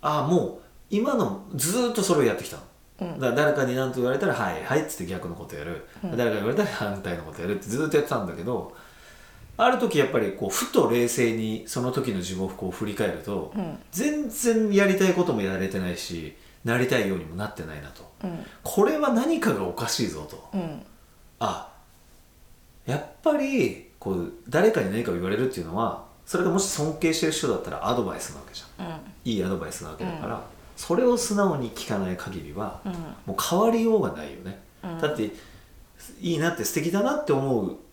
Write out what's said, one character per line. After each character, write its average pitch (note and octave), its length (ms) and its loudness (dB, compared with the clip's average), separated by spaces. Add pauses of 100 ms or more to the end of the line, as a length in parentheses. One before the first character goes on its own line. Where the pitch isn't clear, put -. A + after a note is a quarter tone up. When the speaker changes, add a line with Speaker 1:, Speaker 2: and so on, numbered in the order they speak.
Speaker 1:
あ D3+ 220 2
あ、 C#3 40 0
も D#3+ 180 4
う - 160 -8 (280)
今 A#3 240 2
の D3 300 0 (100)
ず F#3+ 360 2
っ A3+ 40 -4
と G#3+ 80 2
そ - 140 4
れ D3 60 6
を - 20 6
や A2 100 4
っ - 40 -2
て - 60 -6
き - 60 -8
た - 80 -10
の。 - 60 -14 (380)
Speaker 2:
う F#3 40 -4
ん。 E3+ 140 -8
Speaker 1:
だ C3 100 2
か A#2 60 2
ら - 0 -
誰 D3 180 4
か C#3 120 2
に B2 100 0
何 C3 160 0
と B2+ 60 -4
言 B2 80 2
わ B2+ 60 4
れ C#3 60 2
た G3 80 2
ら、 D#3+ 80 2
「は G2+ 180 0
い、 D#2+ 120 -4
は C3 140 0
い」 D#3 40 4
っ D3+ 60 -2
つ - 80 -8
っ - 20 -12
て F2+ 80 -4
逆 F#2 220 -6
の E2+ 80 -6
こ F2 100 -12
と D2+ 100 -12
や D2 80 -8
る。 D#2+ 220 -8 (180)
Speaker 2:
う G3 40 -4
ん。 C#3+ 100 -4
Speaker 1:
誰 A#2 140 2
か G#2+ 60 0
に G2+ 40 -2
言 G#2 40 -2
わ A2+ 40 2
れ C3+ 60 0
た G3+ 80 4
ら G3 60 0
「反 G2 340 -4
対 F2 140 -4
の D#2+ 60 -8
こ D#2 80 -12
と - 100 -10
や E2+ 60 -4
る」 G2+ 120 -2
っ - 0 -
て - 80 -12
ず B2+ 180 0
っ D#3 40 0
と D3 80 4
や D3 40 6
っ D3 40 2
て - 40 -8
た A#2+ 140 0
ん F2+ 40 -4
だ E2 60 -6
け E2 100 -8
ど、 G2+ 320 -4 (840)
あ A#3+ 120 6
る B3+ 80 2
時 G3 220 2
や C3+ 60 6
っ - 40 0
ぱ - 100 2
り G2 120 0
こ - 160 -4
う、 - 20 -2
ふ - 220 -2
と A#2+ 180 6
冷 A#2+ 180 4
静 A#2 260 2
に A2 340 -4
そ - 140 -4
の B2 100 -2
時 B2 200 0
の G2 60 0
自 F#2 180 -4
分 F#2+ 100 -2
を F#2 40 -2
こ F#2+ 200 -6
う - 20 -6
振 G#2 160 -4
り G2+ 80 -4
返 G#2 160 0
る - 80 -6
と、 F#2+ 360 -6
Speaker 2:
う G#3+ 40 -2
ん。 E3 180 -4 (140)
Speaker 1:
全 D4 360 0
然 A3 460 2
や G3+ 140 8
り F#3+ 100 4
た F#3+ 100 6
い F3 60 6
こ F3+ 100 4
と D3+ 100 2
も G#2 100 2
や F#2+ 140 0
れ F#2+ 100 0
て F#2+ 120 -2
な F#2 100 0
い F2 80 -4
し、 D#2+ 380 -8 (280)
な A#2 160 2
り B2 80 2
た B2+ 120 2
い G2+ 80 2
よ F#2+ 80 0
う F2+ 40 -2
に E2 60 -10
も D#2+ 100 -12
な G#2 120 -4
っ - 60 -8
て E2+ 100 -10
な D#2 120 -10
い D2 80 -12
な C#2 60 -14
と。 - 220 -20 (120)
Speaker 2:
う G3 40 -4
ん。 E3+ 160 -8 (200)
Speaker 1:
こ - 220 4
れ D#4 120 2
は D4 120 4
何 C4+ 300 4
か - 140 2
が G2 140 -2
お F2 60 -4
か A#2 140 -4
し - 180 -2
い - 20 0
ぞ D#2 220 -8
と。 - 240 -16
Speaker 2:
う G3+ 40 0
ん。 D#3 260 -6 (560)
Speaker 1:
あ、 G2 320 -4 (1160)
や C#3 100 0
っ - 60 -4 (180)
ぱ D4+ 160 4
り C4+ 600 0
こ G2 140 -2
う、 F2 200 -2 (160)
誰 F#3 220 6
か E3+ 100 2
に F#2+ 100 0
何 A2+ 120 0
か G2 80 0
を - 20 2
言 F2 100 -2
わ F#2 60 0
れ G#2 80 0
る B2+ 140 2
っ - 20 -8
て F#2 60 -6
い F2 40 -4
う D#2+ 40 -8
の E2 100 -4
は、 - 280 -2 (200)
そ - 140 0
れ F3+ 40 2
が F#3 60 4
も F3 80 4
し F#3 120 2
尊 D3+ 280 -2
敬 D#3+ 160 2
し - 60 0
て - 80 2
る - 60 2
人 - 160 0
だ G#2 60 4
っ - 80 -4
た - 60 -8
ら - 180 -4
ア A#2 60 2
ド B2 100 2
バ E2 140 -4
イ - 20 -8
ス D2+ 120 -8
な C#2+ 80 -14
わ - 80 -16
け - 60 -20
じ - 100 -12 (160)
ゃ F#3+ 40 -6
ん。 F3 40 -8
Speaker 2:
う - 60 -8
ん。 - 20 -10 (280)
Speaker 1:
い A2+ 140 0
い F#2 60 2
ア F2+ 40 0
ド F#2+ 100 0
バ D#2+ 100 -6
イ D#2 40 -10
ス - 120 -10
な D#2 80 -10
わ D#2 40 -12
け E2 80 -8
だ F3+ 100 -2
か D#3 120 -6
ら、 A#2 100 -4
Speaker 2:
う - 40 -8
ん。 - 20 -12 (340)
Speaker 1:
そ - 200 0
れ B3+ 100 4
を A#3+ 100 6
素 A3 200 0
直 F#3+ 220 4
に A#2 140 -4
聞 - 160 -10
か G#2 120 -2
な F#2 120 -2
い F2+ 60 -4
限 F#2 240 -8
り D2 100 -12
は、 G2+ 320 -8
Speaker 2:
う G3+ 60 -6
ん。 - 40 -6
Speaker 1:
も E3 400 -8
う - 60 -4
変 E3+ 200 2
わ A3+ 100 6
り A3+ 140 4
よ A3+ 140 6
う F#3+ 40 6
が A2+ 100 0
な D#2 140 -8
い C#2 80 -12
よ - 80 -16
ね。 F#2+ 180 -10 (240)
Speaker 2:
う F#3+ 40 -8
ん。 E3 120 -6
Speaker 1:
だ D#3 140 0
っ - 20 -4
て、 G#2 160 -2 (880)
い E3+ 140 0
い D3+ 60 0
な E3 100 2
っ - 80 -6
て、 A2 80 -2
素 - 80 -4
敵 E3 180 0
だ G3+ 120 2
な C4+ 100 2
っ D4 120 -2
て - 60 2
思 C3 300 2
う - 160 -4 (160)